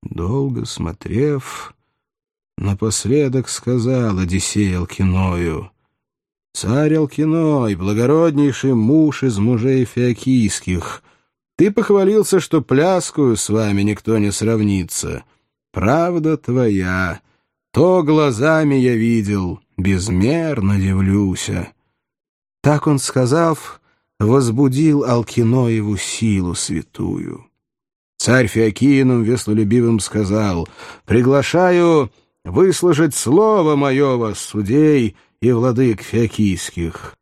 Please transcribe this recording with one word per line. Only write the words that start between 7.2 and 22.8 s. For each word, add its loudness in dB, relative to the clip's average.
благороднейший 0
муж 2
из 0
мужей 2
фиокийских, -2
ты 4
похвалился, 2
что 0
пляскую 0
с -6
вами 0
никто -2
не 0
сравнится. -2
Правда 0
твоя, -2
то 2
глазами 2
я 2
видел, 0
безмерно 0
дивлюся». -2
Так 0